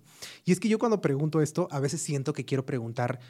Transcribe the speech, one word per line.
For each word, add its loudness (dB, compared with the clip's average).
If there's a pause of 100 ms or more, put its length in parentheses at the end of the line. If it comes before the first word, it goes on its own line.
(460)
Y 4
es 2
que 0
yo 4
cuando 2
pregunto 2
esto, 0
a -4
veces -2
siento -2
que -8
quiero -2
preguntar -2 (100)